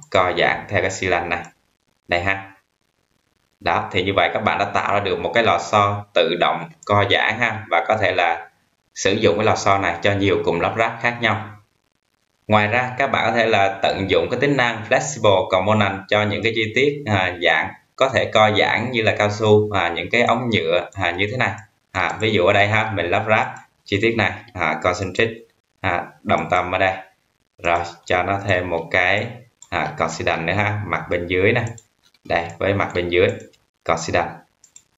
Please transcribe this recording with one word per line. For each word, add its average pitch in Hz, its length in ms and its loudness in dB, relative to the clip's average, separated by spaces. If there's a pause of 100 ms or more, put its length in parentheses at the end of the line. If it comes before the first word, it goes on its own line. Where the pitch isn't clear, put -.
(120)
co 90 260 2
giãn 71 320 0
theo 98 120 0
cái 95 100 -2
xi - 160 -6
lanh 87 220 -2
này. 85 140 -4 (640)
Đây 87 140 0
ha. 95 300 -4 (1080)
Đó, 92 320 -2
thì 95 120 0
như 98 120 0
vậy 87 180 4
các 101 60 -2
bạn 104 180 0
đã 98 80 0
tạo 95 280 -2
ra 101 60 2
được 92 200 -2
một 87 140 -4
cái 117 100 4
lò 92 160 2
xo 104 540 0
tự 85 260 2
động 82 300 -2 (160)
co 101 260 2
giãn 85 280 0
ha, 110 320 -4
và 85 160 0
có 110 100 2
thể 95 140 2
là 85 380 0 (460)
sử - 160 0
dụng 101 260 2
cái 110 80 0
lò 98 100 2
xo 98 220 2
này 90 240 0
cho 101 120 2
nhiều 98 320 2
cụm 85 140 0
lắp 95 180 0
ráp 113 240 0
khác 120 200 -2
nhau. 104 240 -2 (1040)
Ngoài 107 200 2
ra, 123 300 0
các 139 140 0
bạn - 140 0
có 113 120 0
thể 113 80 4
là 98 360 2
tận 87 280 0
dụng 87 220 2
cái 120 80 -4
tính 143 180 2
năng 117 320 0
flexible 110 600 2
component 98 580 2
cho 104 160 2
những 95 200 -4
cái 113 120 0
chi 110 200 -2
tiết, 147 300 0
à, 92 360 0
dạng 80 320 0 (220)
có - 140 2
thể 92 240 -2
co 107 240 6
giãn 110 340 0
như 117 100 0
là 104 160 2
cao 104 120 2
su, 107 420 4
à, 92 180 0
những 85 220 -6
cái 117 100 2
ống 120 280 2
nhựa, 85 440 0
à, 90 180 -2
như 92 200 -2
thế 123 60 -6
này. 113 140 0 (400)
À, 90 280 -2
ví 110 120 0
dụ 90 140 2
ở 98 80 4
đây 101 140 4
ha, 110 260 0
mình 87 120 -2
lắp 98 240 0
ráp 113 240 0 (320)
chi 101 160 -2
tiết 113 160 2
này, 95 140 0 (220)
à, 82 300 -2
concentric, 92 460 0 (520)
à, 87 240 -2 (180)
đồng 82 260 -2
tâm 90 220 0
ở 92 60 -2
đây. 95 160 2 (680)
Rồi, 85 160 2 (260)
cho 90 180 0
nó 98 240 -2
thêm 90 220 0
một 82 220 -4
cái, 95 360 0 (420)
à, 78 280 -4
coincident 82 440 -2
nữa 85 120 -2
ha, 104 320 -2
mặt 80 240 -4
bên 87 180 -4
dưới 90 240 2
này. 120 140 0 (600)
Đây, 85 200 -2 (120)
với 95 160 -2
mặt 90 200 -2
bên 87 160 -2
dưới, 90 180 4 (560)
coincident. 82 440 -2 (720)